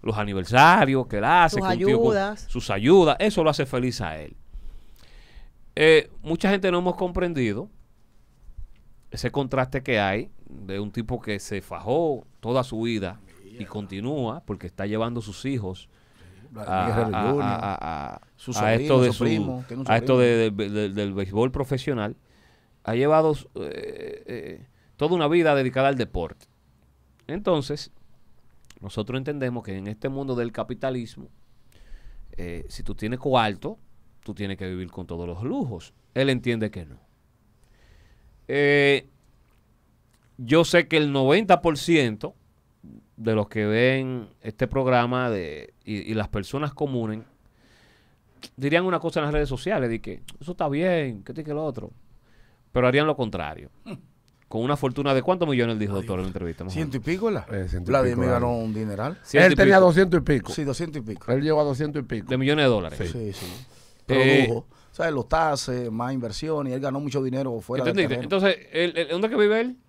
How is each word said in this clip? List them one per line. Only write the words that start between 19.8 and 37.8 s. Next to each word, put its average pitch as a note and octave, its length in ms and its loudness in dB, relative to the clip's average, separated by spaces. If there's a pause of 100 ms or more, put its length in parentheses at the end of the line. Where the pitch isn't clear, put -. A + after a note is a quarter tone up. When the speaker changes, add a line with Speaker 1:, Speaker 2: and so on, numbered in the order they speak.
Speaker 3:
un B2+ 100 -2
Speaker 1:
a A2+ 60 6
esto C3 180 4
Speaker 3:
sobrino. B2 220 6
Speaker 1:
de, A2 140 2
de, G2+ 180 -4
de, G#2 200 -2
del G2+ 240 -2
béisbol G2+ 380 0
profesional. C3 640 -4 (680)
Ha A2+ 120 -4
llevado, D#3 380 4 (220)
eh, - 720 -10
eh, - 380 -12 (320)
toda D#3+ 180 0
una D#3+ 120 2
vida D#3+ 280 4
dedicada C3 320 2
al C#3 100 2
deporte. F2+ 480 -6 (800)
Entonces, D#3 640 -2 (920)
nosotros A2 360 -6
entendemos C3 460 -4
que F#2+ 140 -10
en G2 100 -10
este G#2+ 220 -8
mundo C3+ 260 -4
del A#2+ 160 -2
capitalismo, A#2+ 760 -8 (1120)
eh, E2+ 320 -8
si - 140 -12
tú G2+ 120 -4
tienes A#2+ 240 -6
cuarto, B2+ 600 0 (440)
tú G#2+ 120 -10
tienes G2 220 -6
que F#2 100 -8
vivir F#2 240 -8
con F2+ 160 -12
todos F2 200 -8
los F2 160 -10
lujos. C3+ 500 -6 (200)
Él C3+ 160 2
entiende A#2 400 -2
que F2 160 -12
no. C#2+ 120 -20 (1500)